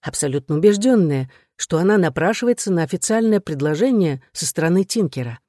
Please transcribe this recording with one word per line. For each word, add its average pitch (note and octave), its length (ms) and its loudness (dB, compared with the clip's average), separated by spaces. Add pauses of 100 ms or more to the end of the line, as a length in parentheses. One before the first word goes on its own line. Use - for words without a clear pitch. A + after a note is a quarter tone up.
абсолютно C#3+ 540 -4
убежденные, G3 720 2 (280)
что - 200 -4
она G3+ 200 2
напрашивается G3 720 0
на E3+ 120 0
официальное G#3+ 560 0
предложение D#3 840 0 (100)
со - 140 -8
стороны E3+ 380 0
Тинкера. C3 640 -6